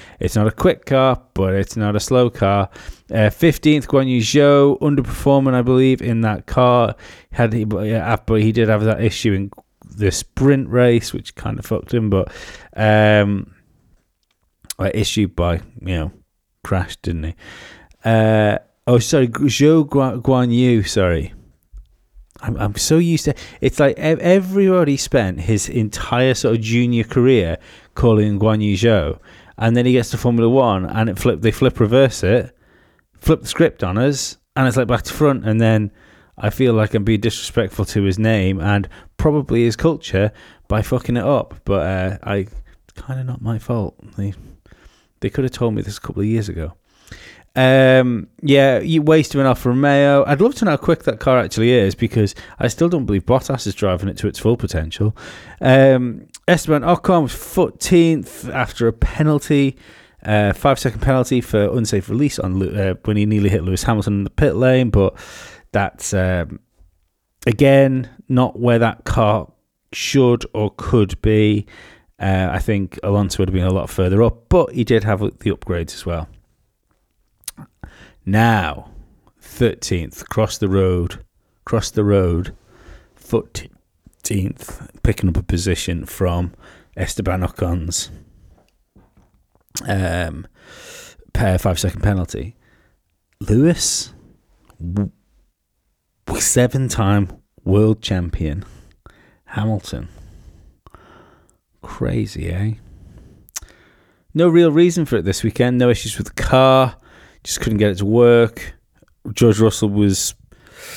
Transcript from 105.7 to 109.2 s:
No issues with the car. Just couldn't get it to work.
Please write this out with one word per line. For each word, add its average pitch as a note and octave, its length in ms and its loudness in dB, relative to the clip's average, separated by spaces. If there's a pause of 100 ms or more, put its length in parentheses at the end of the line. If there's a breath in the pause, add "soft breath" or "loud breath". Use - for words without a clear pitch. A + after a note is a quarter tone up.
No B2 140 4
issues A2 260 -2
with - 120 -8
the - 140 -8
car. C3 540 4 (460 soft breath)
Just - 180 -10
couldn't A2 180 -2
get G#2 120 2
it F2+ 80 -4
to G2 80 -4
work. A#2 640 4 (640)